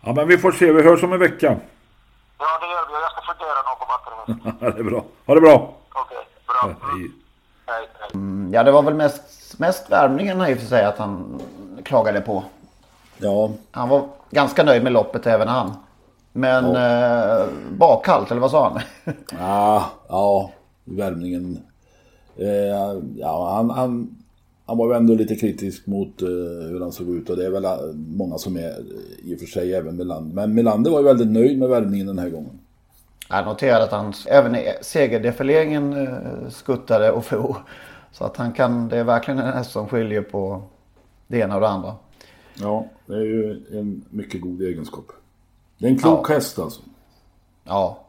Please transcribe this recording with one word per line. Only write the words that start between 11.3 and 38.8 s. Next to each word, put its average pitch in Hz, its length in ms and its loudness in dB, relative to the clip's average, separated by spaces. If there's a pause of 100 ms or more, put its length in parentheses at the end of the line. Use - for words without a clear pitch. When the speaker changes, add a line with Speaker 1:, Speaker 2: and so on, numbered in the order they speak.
Speaker 3:
klagade 107 360 2
på. 98 240 -6 (720)
Speaker 1:
Ja. 104 320 0 (200)
Speaker 3:
Han 123 180 -6
var 139 200 2 (220)
ganska 165 340 2
nöjd 123 180 6
med 127 100 2
loppet, 113 340 2
även 110 220 4
han. 120 240 -2 (600)
Men, 127 320 2 (100)
Speaker 1:
Ja. 120 680 2
Speaker 3:
eh, 113 60 0 (240)
bakhalt, 151 600 4
eller 120 100 -2
vad 131 100 2
sa 156 180 4
han? 123 120 -4 (240)
<laughs> - 100 -8 (240)
Speaker 1:
Ja, 101 460 2 (240)
ja, 98 420 0 (340)
värmningen. 90 760 -8 (760)
Eh, 101 680 -2 (140)
ja, 85 380 -4
han, 117 160 0
han, 123 460 -4 (500)
han 117 120 -4
var 117 80 2
ju 120 100 2
ändå 113 180 6
lite 110 220 0
kritisk 98 500 -6
mot, 98 360 -6
eh, 92 60 -4 (420)
hur 90 100 -8
han 87 120 -8
såg 87 160 -10
ut, 87 220 -6
och 90 60 -2
det 90 100 -2
är 95 40 -2
väl, 98 140 -4
eh, 92 140 -2 (160)
många 80 440 -8
som 92 180 -6
är, 82 140 -6
eh, - 600 -16
i 85 60 -6
och - 40 -16
för 87 60 -14
sig 90 280 -4
även 85 220 -6
Melander. 82 380 -8
Men 107 200 -2
Melander 117 360 2
var 156 80 4
ju 143 60 4
väldigt 120 260 6
nöjd 127 280 4
med 127 100 2
värmningen 101 380 0
den 98 120 -6
här 87 100 -4
gången. 76 300 -12 (680)
Speaker 3:
Jag 95 160 -2
noterade 113 400 2
att - 80 -4
han 104 200 -4 (140)
även 123 300 4
i - 260 -4
segerdefileringen, 139 1200 0
eh, 139 420 -10
skuttade 113 640 0
och 117 120 -2
for. - 320 -4 (560)
Så - 120 -10
att - 120 -8
han 120 160 -6
kan, 120 360 0